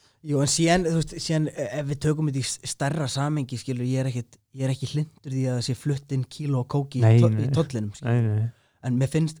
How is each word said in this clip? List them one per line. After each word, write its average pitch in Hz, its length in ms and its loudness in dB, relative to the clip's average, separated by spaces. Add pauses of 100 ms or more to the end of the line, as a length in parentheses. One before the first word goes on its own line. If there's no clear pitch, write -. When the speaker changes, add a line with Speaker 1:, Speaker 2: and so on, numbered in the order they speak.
(240)
Speaker 1:
Jú, 143 180 0
en 143 80 0
síðan, 170 340 4
þú 165 140 0
veist, 151 240 -2
síðan, 156 320 0
e-, 127 140 -4 (100)
ef 147 80 -4
við 143 160 -4
tökum 156 240 0
þetta 135 160 -2
í - 0 -
s-, - 220 -6
stærra 143 440 -2
samhengi, 139 480 -2
skilur, 123 300 -4
ég 131 160 0
er 131 80 -2
ekkit, 120 300 -8 (180)
ég 135 80 -2
er 135 80 0
ekki 135 160 -6
hlynntur 151 400 -6
því 131 160 -2
að 127 80 0
það 120 140 -2
sé 127 100 -2
flutt 139 340 -4
inn 131 140 0
kíló 139 380 -2
af - 40 -8
kóki 139 300 -2
í 117 80 4
Speaker 2:
Nei, 113 160 10
Speaker 1:
to-, 110 80 6
Speaker 2:
nei. 107 160 0
Speaker 1:
í 139 80 -2
tollinum, 107 400 -2
skilur. 120 240 0
Speaker 2:
Nei, 110 240 2
nei. 117 80 -2 (340)
Speaker 1:
En 123 140 0
mér 131 160 0
finnst, 160 260 0